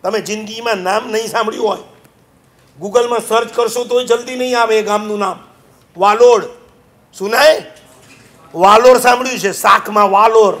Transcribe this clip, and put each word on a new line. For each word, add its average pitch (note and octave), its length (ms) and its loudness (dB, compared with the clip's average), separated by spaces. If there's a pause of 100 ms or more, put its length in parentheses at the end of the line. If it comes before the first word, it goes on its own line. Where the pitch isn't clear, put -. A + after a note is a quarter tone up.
તમે G#3 180 -4
જિંદગીમાં G#3+ 580 -8
નામ G#3 320 -4
નહીં A3 180 -6
સાંભળ્યું A3 400 -4
હોય, F#3 100 -4 (1040)
Google-માં A#3 460 -2
સર્ચ A3+ 240 -2
કરશો A#3+ 320 -4
તોય B3 200 -2
જલ્દી A#3+ 320 -2
નહીં B3+ 240 -2
આવે A3 180 0
એ G#3+ 40 0
ગામનું G#3 360 -4
નામ. F#3+ 200 -6 (580)
વાલોડ. G#3+ 460 4 (760)
સુનાય? A#3+ 440 2 (920)
વાલોડ A3+ 440 6
સાંભળ્યું B3 400 0
છે? F#3 140 -4
શાકમાં G#3 580 0
વાલોડ. G#3+ 500 4